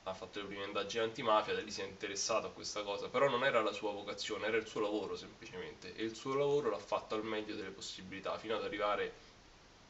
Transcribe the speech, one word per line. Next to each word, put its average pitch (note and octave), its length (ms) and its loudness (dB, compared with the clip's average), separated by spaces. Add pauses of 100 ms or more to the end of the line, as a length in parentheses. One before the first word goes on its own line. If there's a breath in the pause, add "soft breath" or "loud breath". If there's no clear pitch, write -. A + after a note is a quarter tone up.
ha F#2+ 100 -4
fatto F#2+ 260 -8
le G2+ 60 -4
prime G2 200 -6
indagini G2+ 380 0
antimafia, A2 500 4
da F#2+ 80 2
lì G#2 100 -6
si G2+ 100 -4
è G2 40 -2
interessato G2 640 0
a - 40 -6
questa G#2+ 300 -6
cosa, G2+ 260 -2
però C3 220 6
non B2 140 4
era A#2+ 180 6
la G#2 100 4
sua G#2 200 -2
vocazione, G2+ 560 -4
era A2+ 100 4
il A2 80 2
suo - 160 -2
lavoro G#2 340 0
semplicemente, A2 800 -10
e A2 80 -4
il A2+ 120 -4
suo C3+ 180 -4
lavoro C#3+ 360 4
l'ha G2+ 100 0
fatto - 360 -2
al G#2+ 80 0
meglio G#2+ 320 -2
delle G2 140 -6
possibilità, F#2 680 -6
fino A2 160 -2
ad G2 80 0
arrivare G2+ 500 0 (760 loud breath)